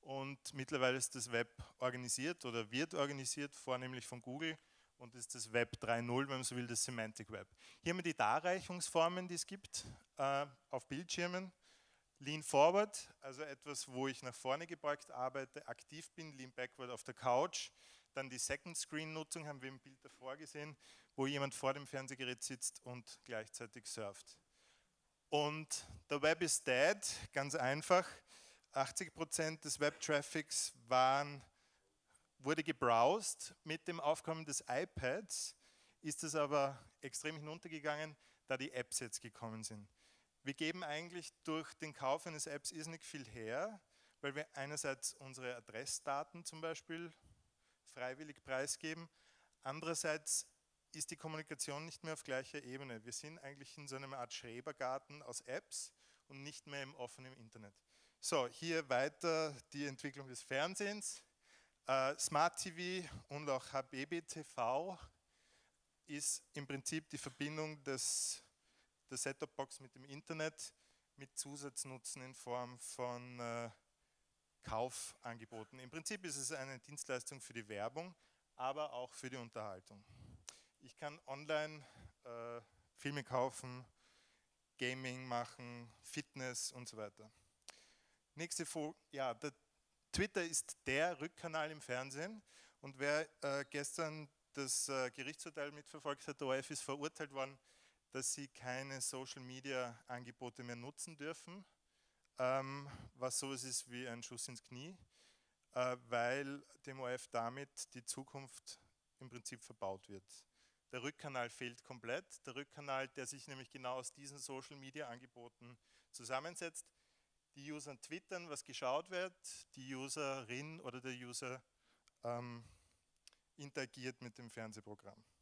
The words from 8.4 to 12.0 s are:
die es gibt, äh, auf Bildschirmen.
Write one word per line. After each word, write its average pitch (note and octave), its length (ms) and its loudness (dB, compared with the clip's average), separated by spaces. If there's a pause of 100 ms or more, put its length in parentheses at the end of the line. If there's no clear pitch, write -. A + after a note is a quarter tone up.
die F3 60 -2
es - 120 -2
gibt, - 380 -6 (320)
äh, C#3 280 6 (260)
auf - 180 0
Bildschirmen. F3+ 640 0 (640)